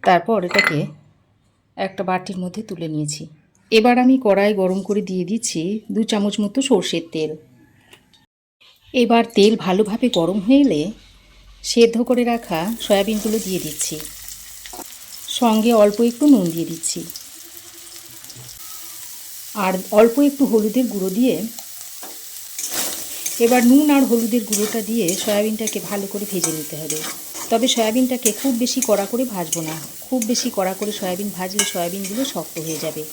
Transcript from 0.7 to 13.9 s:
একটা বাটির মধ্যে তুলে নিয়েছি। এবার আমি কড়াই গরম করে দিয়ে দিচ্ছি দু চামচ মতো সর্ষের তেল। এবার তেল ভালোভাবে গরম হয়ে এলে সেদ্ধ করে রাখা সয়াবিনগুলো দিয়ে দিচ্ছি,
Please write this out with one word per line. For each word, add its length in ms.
একটা 280
বাটির 340
মধ্যে 240
তুলে 260
নিয়েছি। 340
এবার 260
আমি 200
কড়াই 360
গরম 280
করে 200
দিয়ে 220
দিচ্ছি 360
দু 140
চামচ 360
মতো 220
সর্ষের 480
তেল। 200
এবার 300
তেল 220
ভালোভাবে 540
গরম 300
হয়ে 220
এলে 200
সেদ্ধ 380
করে 220
রাখা 360
সয়াবিনগুলো 560
দিয়ে 240
দিচ্ছি, 340